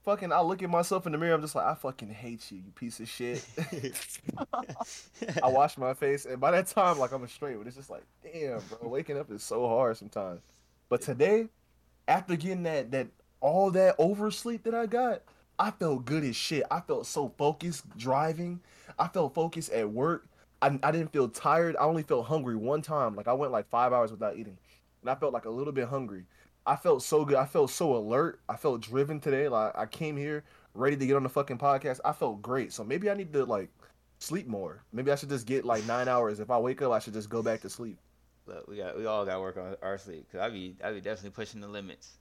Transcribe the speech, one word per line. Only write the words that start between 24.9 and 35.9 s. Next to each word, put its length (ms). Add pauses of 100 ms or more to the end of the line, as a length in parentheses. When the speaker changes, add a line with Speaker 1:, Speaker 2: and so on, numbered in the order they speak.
Speaker 1:
and 100
I 40
felt, 180
like, 140
a 40
little 220
bit 160
hungry. 380 (400)
I 100
felt 260
so 220
good. 120
I 100
felt 240
so 260
alert. 520
I 80
felt 240
driven 400
today. 280
Like, 280
I 100
came 300
here 280 (280)
ready 240
to 100
get 100
on 60
the 60
fucking 300
podcast. 460
I 80
felt 280
great. 320
So 120
maybe 260
I 40
need 200
to, 100
like, 240 (500)
sleep 280
more. 360 (100)
Maybe 200
I 40
should 120
just 180
get, 180
like, 220
nine 220